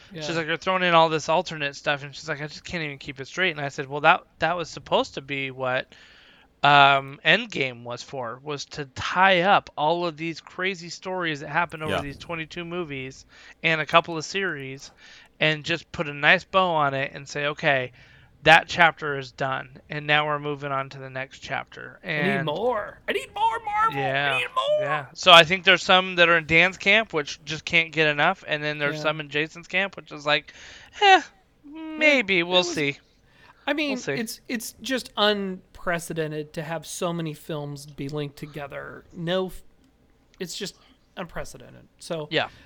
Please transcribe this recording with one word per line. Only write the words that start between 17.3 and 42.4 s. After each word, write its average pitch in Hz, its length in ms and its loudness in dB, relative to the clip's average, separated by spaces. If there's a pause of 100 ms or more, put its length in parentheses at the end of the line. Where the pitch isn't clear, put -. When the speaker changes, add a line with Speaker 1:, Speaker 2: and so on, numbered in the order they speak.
Speaker 2:
'Okay, 143 440 0 (520)
that 156 260 8
chapter 156 480 2
is 131 140 -10
done, 135 580 -6
and 151 180 -10
now 151 180 2
we're 147 140 -2
moving 143 320 -6
on 135 180 -4
to 135 100 -16
the 135 100 -14
next 131 300 -12
chapter.'" 123 640 -10
Speaker 1:
I - 40 -14
need 175 60 -4
Speaker 2:
And 143 320 -2
Speaker 1:
more. 220 640 -4
I - 20 -2
need 508 240 -6
more 453 300 0
Marvel. 427 340 -2
Speaker 2:
Yeah, 135 340 0
Speaker 1:
I 131 60 -2
need - 160 -4
more. - 260 0
Speaker 2:
yeah. 143 320 -4
So - 180 4
I 170 120 12
think 175 200 -2
there's 180 200 6
some 185 320 4
that 175 140 6
are 170 80 6
in 160 100 -2
Dan's 170 300 4
camp, 208 360 2
which 151 320 -6
just 151 200 -8
can't 165 260 0
get 156 160 2
enough, 151 400 0
and 147 160 -2
then 151 160 -4
there's 147 180 0
Speaker 1:
Yeah. 151 60 -8
Speaker 2:
some 151 160 0
in 147 100 -10
Jason's 156 380 -4
camp, 190 280 -2
which 160 160 -16
is 147 140 -12
like, 147 280 -2 (480)
"Eh, 381 200 8 (420)
maybe, 294 760 0
Speaker 1:
It 170 40 4
Speaker 2:
we'll 180 160 2
Speaker 1:
was 339 140 0
Speaker 2:
see." 143 240 -2 (680)
Speaker 1:
I 285 80 0
mean, 294 180 -2
Speaker 2:
We'll 254 60 -4
see. 233 160 -6
Speaker 1:
it's, 233 340 -6
it's - 340 -8
just 240 360 -6
unprecedented 170 1400 -4
to 165 100 -6
have 156 220 -8
so 175 280 -6
many 165 200 -6
films 147 520 -10
be 143 240 -10
linked 147 280 -8
together. 143 640 -14 (100)
No, 185 340 -2
f-, - 140 -14 (800)
it's 180 180 -10
just 190 180 -10 (400)
unprecedented. 131 720 -14 (120)
So, 156 320 -8
Speaker 2:
Yeah. 139 180 0 (160)